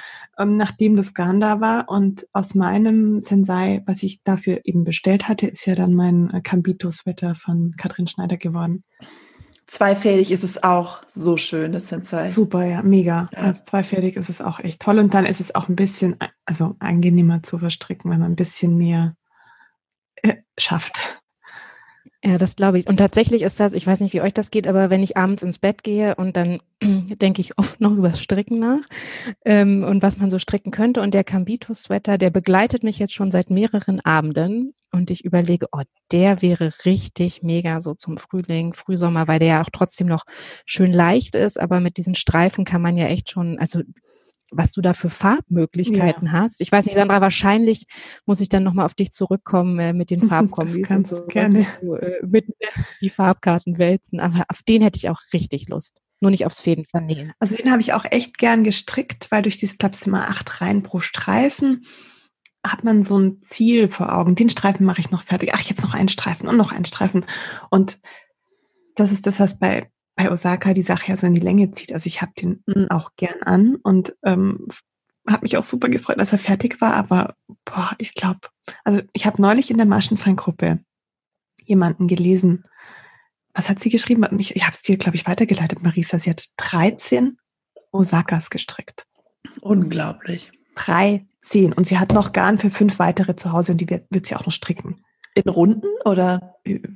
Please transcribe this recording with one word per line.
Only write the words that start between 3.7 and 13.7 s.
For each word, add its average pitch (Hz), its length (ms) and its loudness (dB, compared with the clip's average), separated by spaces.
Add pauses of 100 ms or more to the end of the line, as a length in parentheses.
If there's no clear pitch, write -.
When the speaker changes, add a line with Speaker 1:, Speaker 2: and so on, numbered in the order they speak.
Speaker 1:
was 190 180 -4
ich - 180 -10
dafür 190 400 -2
eben 175 220 0
bestellt 190 440 0
hatte, 208 200 -2
ist - 180 -10
ja 185 80 2
dann 180 200 2
mein, 175 380 2
äh, 180 100 -4
Kambito-Sweater 180 920 -4
von 170 420 -2
Katrin 175 300 -6
Schneider 180 300 -6
geworden. 170 480 -4 (840)
Speaker 2:
Zweifädig 196 640 2
ist 185 140 0
es - 180 -6
auch 175 460 0
so 165 280 0
schön, 160 360 -4
das 175 160 -8
Sensei. 175 420 -6
Speaker 1:
Super, 185 340 0
ja, 175 180 -2
mega. 175 500 4
Speaker 2:
Ja. - 60 -12
Speaker 1:
Also 190 260 -2
zweifädig 190 500 -2